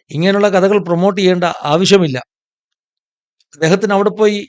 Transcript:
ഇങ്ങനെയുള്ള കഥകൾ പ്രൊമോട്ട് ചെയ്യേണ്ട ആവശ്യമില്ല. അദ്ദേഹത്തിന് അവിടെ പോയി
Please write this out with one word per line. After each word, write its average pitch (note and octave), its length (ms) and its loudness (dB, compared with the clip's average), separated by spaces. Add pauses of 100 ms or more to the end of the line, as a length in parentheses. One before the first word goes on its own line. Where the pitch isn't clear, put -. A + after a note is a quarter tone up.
(100)
ഇങ്ങനെയുള്ള G3 380 0
കഥകൾ F#3+ 340 2
പ്രൊമോട്ട് F3+ 380 0
ചെയ്യേണ്ട F3+ 240 0
ആവശ്യമില്ല. E3 760 0 (1400)
അദ്ദേഹത്തിന് F#3+ 380 0
അവിടെ G3+ 180 0
പോയി G#3 380 -2